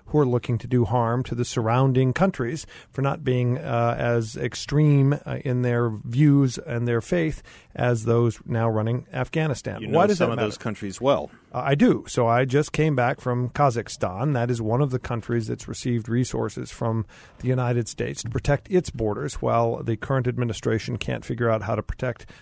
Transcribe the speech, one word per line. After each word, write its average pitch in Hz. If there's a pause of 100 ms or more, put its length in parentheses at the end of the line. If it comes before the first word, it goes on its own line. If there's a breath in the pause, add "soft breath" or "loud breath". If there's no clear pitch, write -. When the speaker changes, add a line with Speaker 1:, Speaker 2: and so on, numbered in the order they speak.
Speaker 1:
who 151
are 143
looking 120
to -
do 123
harm 120
to 120
the 120
surrounding 127
countries 151 (240 loud breath)
for 135
not 151
being, 123
uh, 120
as 117
extreme, 143
uh, 131
in 123
their 120
views 131
and 120
their 117
faith 160 (340 loud breath)
as 123
those 117
now 117
running 113
Afghanistan. 127
Speaker 2:
You 107
Speaker 1:
Why 160
Speaker 2:
know 208
Speaker 1:
does 196
Speaker 2:
some 170
Speaker 1:
that 113
Speaker 2:
of 113
those 107
Speaker 1:
matter? -
Speaker 2:
countries 104
well. 101 (240)
Speaker 1:
Uh, 127
I 143
do. 151
So 123
I 120
just 135
came 151
back 123
from 123
Kazakhstan. 117
That 120
is 117
one 113
of 143
the 127
countries 117
that's 117
received 117
resources 120
from 113 (320 loud breath)
the 123
United 123
States 117
to 117
protect 143
its 180
borders, 113
while 117
the 117
current 131
administration 117
can't 123
figure 117
out 110
how 101
to 107
protect - (160 loud breath)